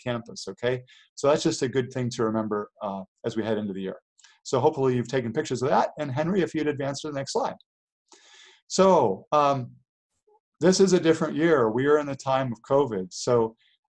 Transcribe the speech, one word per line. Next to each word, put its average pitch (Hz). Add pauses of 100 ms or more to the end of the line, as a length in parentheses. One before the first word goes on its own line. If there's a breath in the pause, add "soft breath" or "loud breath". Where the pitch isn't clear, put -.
campus, 113
okay? 123 (320 soft breath)
So 139
that's 156
just 156
a 135
good 127
thing 123
to 120
remember, 107 (100)
uh, 98 (220)
as 110
we 107
head 110
into 104
the 95
year. 95 (420 soft breath)
So 131
hopefully 135
you've 120
taken 117
pictures 135
of 127
that. 214
And 147
Henry, 165
if 156
you'd 151
advance 139
to 156
the 143
next 139
slide. 240 (1120 soft breath)
So, 156
um, 131 (880)
this 185
is 190
a 180
different 160
year. 143
We 127
are 151
in 147
the 135
time 131
of 110 (100)
covid. 113
So, 117 (360)